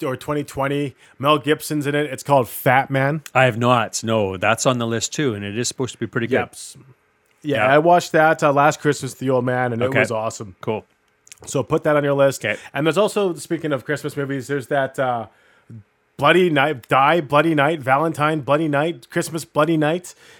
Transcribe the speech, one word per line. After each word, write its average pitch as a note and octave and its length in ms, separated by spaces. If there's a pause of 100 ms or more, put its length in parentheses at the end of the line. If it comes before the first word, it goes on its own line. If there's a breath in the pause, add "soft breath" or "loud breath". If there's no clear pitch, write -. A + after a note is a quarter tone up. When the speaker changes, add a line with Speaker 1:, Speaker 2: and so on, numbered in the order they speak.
Speaker 1:
or B2+ 120
twenty D3 280
twenty? C#3 500 (240 soft breath)
Mel D3 200
Gibson's D3 480
in C#3+ 80
it. D3 180
It's B2+ 100
called C#3 260
Fat C3 420
Man. C#3 320 (120)
Speaker 2:
I C3 100
have A#2+ 140
not. A#2+ 460
No, G#2+ 320
that's G#2 300
on B2+ 120
the A#2 80
list A2+ 260
too, C3 220
and G2+ 100
it G2+ 120
is A#2+ 120
supposed - 240
to - 60
be A#2 80
pretty A#2 200
good. B2 80
Speaker 1:
Yep. A#2+ 200 (880)
Yeah, C#3+ 140
Speaker 2:
Yeah. G#2+ 180
Speaker 1:
I D3+ 40
watched E3+ 340
that, D#3+ 300
uh, D3 100
last C#3+ 280
Christmas C#3 320
with - 80
the C3 100
old B2+ 140
man, B2+ 280
and A2+ 100
Speaker 2:
Okay. C3 140
Speaker 1:
it G#2+ 40
was A2 120
awesome. A2 480
Speaker 2:
Cool. A2 240 (640)
Speaker 1:
So C#3 180
put D#3+ 200
that D3+ 120
on C#3+ 80
your C#3+ 100
list. C#3 300
Speaker 2:
Okay. G#2+ 160 (120)
Speaker 1:
And C#3+ 140
there's D#3+ 120
also, G3+ 360
speaking D3+ 380
of B2+ 120
Christmas D3 320
movies, C#3 300
there's C3+ 220
that, C3+ 300
uh, A#2+ 280 (920 soft breath)
Bloody E3+ 320
Night, C#3+ 380
Die, E3 340
Bloody D3+ 340
Night, D3 240
Valentine, D3 640
Bloody D3+ 260
Night, D3+ 420
Christmas, E3 340
Bloody D#3 320
Night. D#3 380 (260 soft breath)